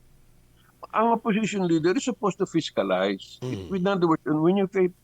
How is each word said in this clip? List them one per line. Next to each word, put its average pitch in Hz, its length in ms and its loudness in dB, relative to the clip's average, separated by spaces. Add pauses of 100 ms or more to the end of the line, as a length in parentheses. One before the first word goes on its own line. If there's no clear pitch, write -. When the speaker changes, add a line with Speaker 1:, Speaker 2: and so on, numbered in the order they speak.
(920)
Speaker 1:
Ang 233 240 2
opposition 214 480 -2
leader 165 320 2
is 269 80 -4
supposed 208 380 -4
to 185 80 -2
fiscalize. 98 880 -2
Speaker 2:
Mm. 107 320 -8
Speaker 1:
In 185 160 -2
other 185 220 2
words, 160 160 0
when 156 320 2
you 196 100 0
fi-, 185 240 0 (140)